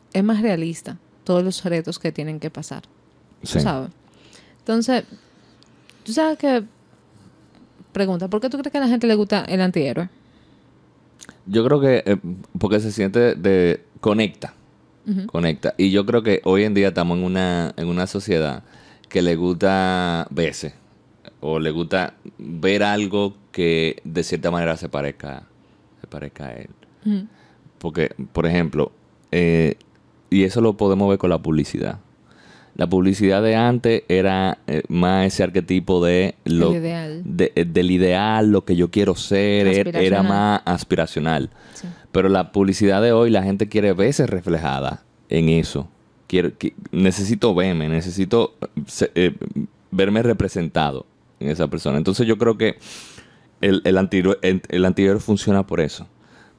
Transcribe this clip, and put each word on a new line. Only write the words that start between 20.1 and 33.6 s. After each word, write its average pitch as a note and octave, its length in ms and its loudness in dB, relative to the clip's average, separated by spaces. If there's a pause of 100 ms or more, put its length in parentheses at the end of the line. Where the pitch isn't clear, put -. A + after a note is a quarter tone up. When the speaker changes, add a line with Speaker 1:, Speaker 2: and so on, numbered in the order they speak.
Speaker 2:
verse, D2 440 -4 (680)
o D#2+ 200 -4
le D#2 120 -2
gusta E2+ 440 -4 (220)
ver F#2+ 460 -2
algo G2+ 520 -2 (180)
que E2 500 0
de E2 200 -6
cierta E2+ 280 -4
manera E2+ 240 -2
se D#2+ 140 -12
parezca, C#2+ 540 -10 (580)
se - 60 -20
parezca D2 400 -16
a A#1+ 60 -14
él. - 160 -18 (360)
Speaker 1:
Ujú. G#3 220 -4 (520)
Speaker 2:
Porque, E2 340 -2 (200)
por E2 120 0
ejemplo, D#2+ 460 0 (400)
eh, E2 440 2 (540)
y G2 140 4
eso F#2+ 160 0
lo A2 160 2
podemos G2 340 2
ver G2 80 2
con F#2 120 0
la E2 120 0
publicidad. D2+ 580 -4 (760)
La E2+ 120 -2
publicidad F#2+ 540 2
de A2 140 2
antes A#2+ 520 2